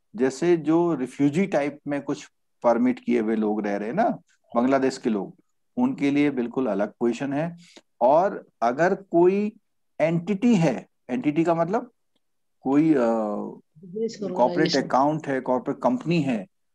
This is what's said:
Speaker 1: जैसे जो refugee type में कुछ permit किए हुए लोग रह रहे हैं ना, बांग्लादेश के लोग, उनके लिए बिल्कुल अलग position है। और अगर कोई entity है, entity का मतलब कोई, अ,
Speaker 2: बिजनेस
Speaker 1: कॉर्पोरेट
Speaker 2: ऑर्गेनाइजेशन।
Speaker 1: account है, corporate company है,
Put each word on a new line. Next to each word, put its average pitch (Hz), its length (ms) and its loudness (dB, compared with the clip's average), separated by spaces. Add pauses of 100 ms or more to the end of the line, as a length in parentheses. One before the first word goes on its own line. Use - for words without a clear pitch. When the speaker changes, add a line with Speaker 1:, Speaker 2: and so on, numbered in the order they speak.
(160)
Speaker 1:
जैसे 147 420 2
जो 165 360 2
refugee 143 520 0
type 143 420 -2
में 143 140 -4
कुछ - 260 -8 (360)
permit 120 360 2
किए 117 200 0
हुए 110 160 0
लोग 107 260 -2
रह 101 160 -2
रहे 104 100 -6
हैं 131 80 -6
ना, 233 140 2 (460)
बांग्लादेश 131 420 0
के 120 120 -4
लोग, 98 260 -4 (420)
उनके 135 340 0
लिए 143 200 2
बिल्कुल 123 360 -4
अलग 101 320 -2
position 123 340 -2
है। 170 240 -4 (440)
और 160 460 2 (140)
अगर 147 340 0
कोई 196 600 2 (440)
entity 175 560 2
है, 143 320 0 (220)
entity 147 340 0
का 170 120 2
मतलब 208 360 -2 (680)
कोई, 147 320 2
अ, 139 40 4
Speaker 2:
बिजनेस 117 1200 -4
Speaker 1:
कॉर्पोरेट 180 240 -4
Speaker 2:
ऑर्गेनाइजेशन। 156 460 2
Speaker 1:
account 147 400 0
है, 135 140 -2
corporate 127 400 -4
company 131 400 0
है, 117 260 -4 (280)